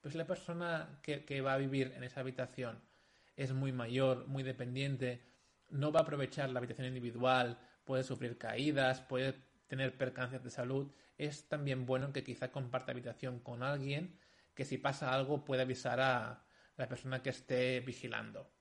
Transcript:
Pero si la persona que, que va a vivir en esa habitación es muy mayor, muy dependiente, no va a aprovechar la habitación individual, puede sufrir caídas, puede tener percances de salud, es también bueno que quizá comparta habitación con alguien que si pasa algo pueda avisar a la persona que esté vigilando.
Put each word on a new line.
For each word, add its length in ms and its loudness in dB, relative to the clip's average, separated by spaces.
Pero 100 -10
si 80 -4
la 80 -2
persona 720 -2
que, 240 -4
que 160 -2
va 120 4
a 40 4
vivir 380 2
en 80 -8
esa 160 -8
habitación 600 -4
es 180 -2
muy 180 2
mayor, 560 2
muy 160 -2
dependiente, 800 -2
no 220 0
va 100 8
a 20 6
aprovechar 480 0
la 80 0
habitación 260 -4
individual, 720 2
puede 180 2
sufrir 340 -4
caídas, 640 2
puede 320 0
tener 300 0
percances 460 -2
de 80 -8
salud, 400 -2
es 300 -6
también 400 0
bueno 260 2
que 100 -2
quizá 280 -6
comparta 400 -4
habitación 480 -6
con 240 -8
alguien 580 -2
que 120 -4
si 120 -4
pasa 340 0
algo 320 2
pueda 200 2
avisar 360 0
a 460 2
la 100 -2
persona 360 -4
que 80 0
esté 480 2
vigilando. 800 -6